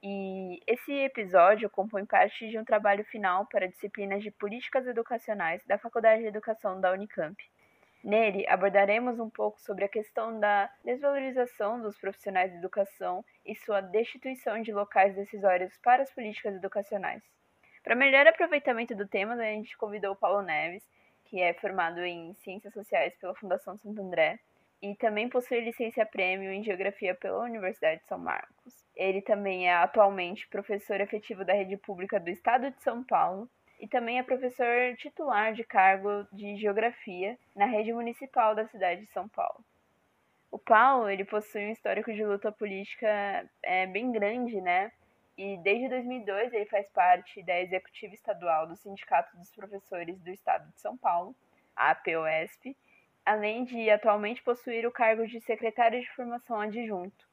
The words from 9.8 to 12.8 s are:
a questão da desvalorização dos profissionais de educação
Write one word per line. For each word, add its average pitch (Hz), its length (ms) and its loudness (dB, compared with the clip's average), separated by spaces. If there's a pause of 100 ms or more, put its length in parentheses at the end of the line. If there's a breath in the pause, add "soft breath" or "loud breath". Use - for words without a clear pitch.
a 196 40 0
questão 220 520 -4
da 202 300 2 (120)
desvalorização 254 960 -2
dos 214 200 -8
profissionais 190 520 -2
de 175 60 -18
educação 185 640 -4 (220 soft breath)